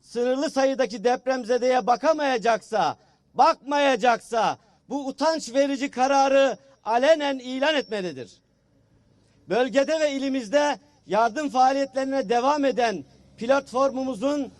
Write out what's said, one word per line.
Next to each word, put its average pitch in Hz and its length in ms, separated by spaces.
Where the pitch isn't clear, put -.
sınırlı 254 480
sayıdaki 254 540
depremzedeye 247 840
bakamayacaksa, 233 1080
bakmayacaksa 240 1200
bu 262 180
utanç 277 460
verici 277 380
kararı 269 680
alenen 277 560
ilan 262 360
etmelidir. 185 680
Bölgede 254 500
ve 302 120
ilimizde 269 680
yardım 226 420
faaliyetlerine 269 800
devam 277 360
eden 220 400
platformumuzun 262 1200